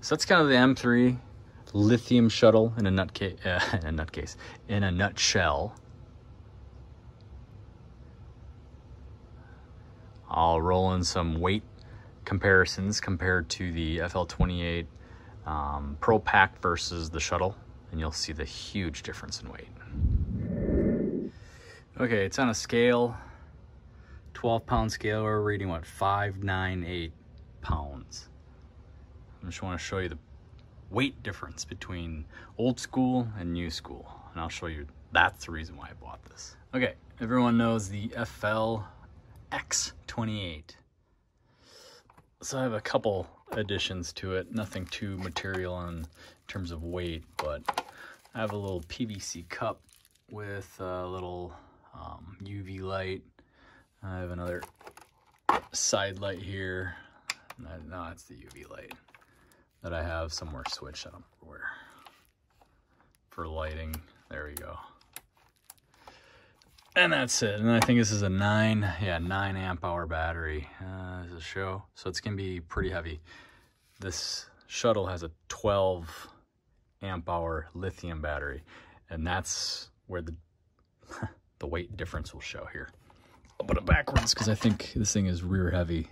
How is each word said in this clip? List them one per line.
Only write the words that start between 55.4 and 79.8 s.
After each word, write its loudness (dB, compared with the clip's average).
side -2
light -4
here. -6
No, -14
no, -10
it's -18
the -20
U -20
V -18
light -16
that -6
I -4
have -4
somewhere -8
switched. -10
I -18
don't -20
remember -20
where. -8
For -8
lighting, -6
there -10
we -12
go. -10
And 6
that's 2
it. 0
And 2
I 6
think 6
this 4
is 2
a 2
nine, 4
yeah, 0
nine -2
amp -4
hour -2
battery. -4
Uh, -10
does -12
it -12
show? -4
So -8
it's -6
gonna -4
be -4
pretty -2
heavy. -6
This -6
shuttle 2
has -6
a -8
twelve 0
amp -6
hour -2
lithium -6
battery, -4
and -4
that's -4